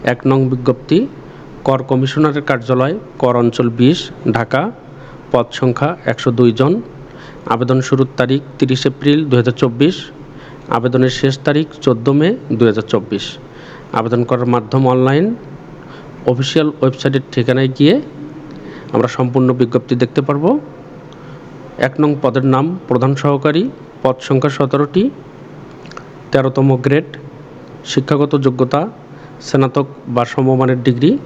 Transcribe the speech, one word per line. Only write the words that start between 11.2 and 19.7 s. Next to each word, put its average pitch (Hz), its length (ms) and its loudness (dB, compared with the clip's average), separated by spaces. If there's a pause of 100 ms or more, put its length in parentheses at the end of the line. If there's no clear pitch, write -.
তারিখ 139 240 0 (140)
চোদ্দ 120 280 2
মে 156 260 4 (160)
দুই 117 160 4
হাজার 110 160 2
চব্বিশ। - 540 -4 (560)
আবেদন 117 300 0
করার 123 220 0
মাধ্যম 123 420 2
অনলাইন। 135 480 2 (920)
অফিসিয়াল 135 460 0 (100)
ওয়েবসাইটের 135 400 0 (100)
ঠিকানায় 131 460 2
গিয়ে 185 240 4 (920)
আমরা 113 140 2
সম্পূর্ণ 127 460 2
বিজ্ঞপ্তি 123 420 0